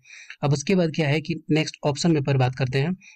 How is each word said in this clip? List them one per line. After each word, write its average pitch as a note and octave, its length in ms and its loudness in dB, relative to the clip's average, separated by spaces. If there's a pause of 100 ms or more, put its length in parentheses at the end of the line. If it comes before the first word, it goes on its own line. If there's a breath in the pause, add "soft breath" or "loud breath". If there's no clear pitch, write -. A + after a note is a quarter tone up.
(420 loud breath)
अब C#3+ 100 2
उसके D3 220 0
बाद E3+ 200 2
क्या D#3 140 0
है D3+ 120 0
कि D#3+ 140 -6 (160)
नेक्स्ट D3+ 340 0
ऑप्शन D3+ 280 2
में D3 100 2
पर C#3 140 0
बात B2+ 180 2
करते C3 240 -2
हैं, D#3+ 160 0 (220 loud breath)